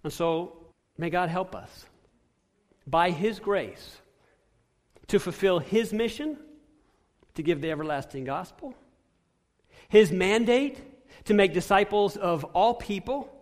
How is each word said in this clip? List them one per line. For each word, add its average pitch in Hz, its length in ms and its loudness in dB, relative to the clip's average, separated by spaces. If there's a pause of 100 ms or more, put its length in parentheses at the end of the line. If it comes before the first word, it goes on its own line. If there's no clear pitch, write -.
And 147 80 -6
so, 170 420 -4 (420)
may 165 120 -6
God 175 180 0
help 185 260 -4
us, - 320 -16 (1000)
by 165 240 2
his 202 280 -4
grace, 180 580 -6 (1080)
to 202 120 2
fulfill 180 400 0
his 214 320 -2
mission, 240 460 -4 (960)
to 160 100 -8
give 156 160 0
the 160 120 -4
everlasting 147 520 -6
gospel, 180 500 -10 (1160)
his 208 220 8
mandate 233 680 2 (440)
to 214 80 2
make 196 200 6
disciples 202 600 2
of 170 300 -2
all 226 300 2
people 233 540 -6 (120)